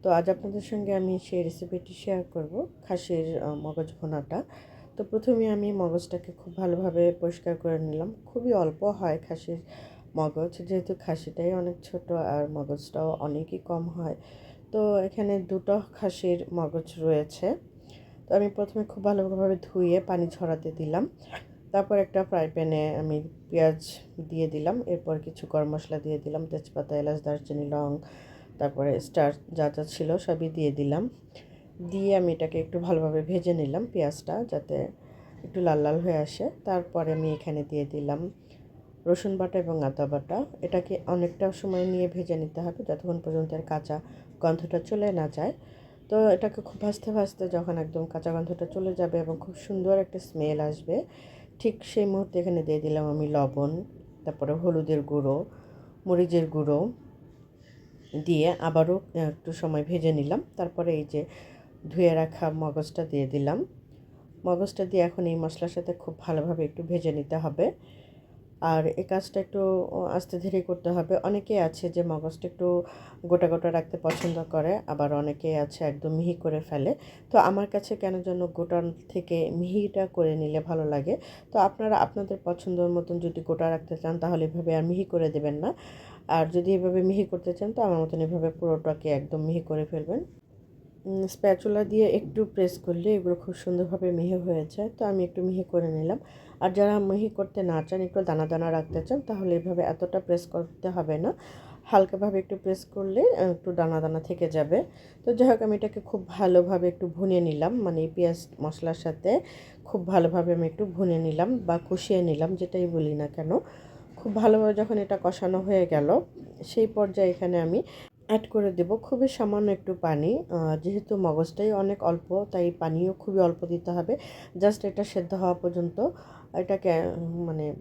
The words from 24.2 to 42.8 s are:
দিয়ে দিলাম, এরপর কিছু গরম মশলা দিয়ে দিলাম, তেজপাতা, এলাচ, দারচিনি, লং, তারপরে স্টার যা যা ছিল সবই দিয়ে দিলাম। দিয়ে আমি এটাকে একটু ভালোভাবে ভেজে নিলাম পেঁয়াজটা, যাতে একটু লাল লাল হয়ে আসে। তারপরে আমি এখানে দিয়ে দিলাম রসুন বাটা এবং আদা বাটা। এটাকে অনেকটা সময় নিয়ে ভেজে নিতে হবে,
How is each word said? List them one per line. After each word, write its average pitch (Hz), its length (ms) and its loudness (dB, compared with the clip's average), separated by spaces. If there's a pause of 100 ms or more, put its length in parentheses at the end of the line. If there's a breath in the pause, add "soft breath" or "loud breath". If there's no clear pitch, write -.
দিয়ে 160 180 0
দিলাম, 160 380 -2
এরপর 170 340 -2
কিছু - 280 -12
গরম 151 220 2
মশলা 151 300 -4
দিয়ে 151 200 -4
দিলাম, 156 260 -6
তেজপাতা, 151 520 -6
এলাচ, 147 260 -2
দারচিনি, 147 420 -4
লং, 147 320 -2 (600 loud breath)
তারপরে 139 420 0
স্টার 147 340 2 (200)
যা 151 160 0
যা 151 140 -4
ছিল 160 340 -2
সবই 165 320 -2
দিয়ে 156 220 0
দিলাম। 147 380 0 (840 loud breath)
দিয়ে 196 240 2
আমি 175 180 4
এটাকে 160 260 -2
একটু 170 200 -4
ভালোভাবে 160 420 2
ভেজে 175 320 0
নিলাম 160 400 -2
পেঁয়াজটা, 156 500 -2
যাতে 151 320 -4 (680 loud breath)
একটু 180 180 -6
লাল 156 180 4
লাল 151 200 2
হয়ে 170 180 0
আসে। 170 320 -4 (160)
তারপরে 175 480 -2
আমি 160 180 0
এখানে 151 380 -4
দিয়ে 147 160 -2
দিলাম 147 460 -4 (760 loud breath)
রসুন 180 320 2
বাটা 185 220 0
এবং 165 240 -2
আদা 139 240 -2
বাটা। 147 380 -2 (160)
এটাকে 180 460 -2
অনেকটা 175 440 0
সময় 185 340 -2
নিয়ে 180 220 0
ভেজে 175 280 -4
নিতে 160 260 -6
হবে, 170 220 -6